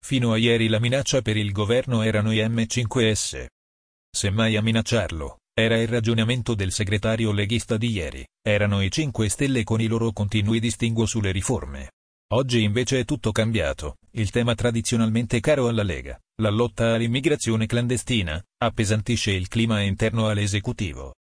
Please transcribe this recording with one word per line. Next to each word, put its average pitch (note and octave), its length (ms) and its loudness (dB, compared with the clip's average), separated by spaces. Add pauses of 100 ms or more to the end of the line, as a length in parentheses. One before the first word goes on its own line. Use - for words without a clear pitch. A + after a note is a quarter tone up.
Fino A#2+ 300 0
a A2 60 2
ieri A2+ 320 4
la A2 100 2
minaccia B2+ 440 0
per G#2+ 140 0
il G#2 140 0
governo A2 520 0
erano A2 280 0
i A2 180 2
M A2+ 200 0
cinque A#2 440 0
S. - 320 -4 (640)
Semmai A2 460 0
a G#2+ 80 2
minacciarlo, G#2+ 800 -2 (180)
era A2+ 180 4
il A2+ 120 2
ragionamento A#2 680 0
del G2 160 -2
segretario G#2+ 640 0
leghista G#2 440 0
di A#2 140 0
ieri, D2+ 340 -6 (160)
erano G2+ 400 2
i F#2+ 120 0
Cinque A#2+ 360 0
Stelle C3 360 0
con A2 160 0
i A2+ 80 0
loro A2+ 240 0
continui G#2 480 0
distinguo A2+ 440 0
sulle G#2 280 -2
riforme. D2+ 580 -6 (420)
Oggi A#2+ 300 2
invece A#2+ 380 0
è A#2+ 40 0
tutto A2+ 280 -2
cambiato, F2+ 640 -2 (160)
il G#2+ 180 -2
tema A#2 240 0
tradizionalmente A2+ 840 0
caro C#3 260 2
alla A2+ 160 0
Lega, C2+ 340 -6 (240)
la G#2+ 100 2
lotta A2+ 440 0
all'immigrazione A#2 720 0
clandestina, A#2 760 0 (180)
appesantisce G#2+ 720 0
il F#2 160 -2
clima A2+ 320 2
interno G#2+ 480 0
all'esecutivo. G2+ 840 -4 (160)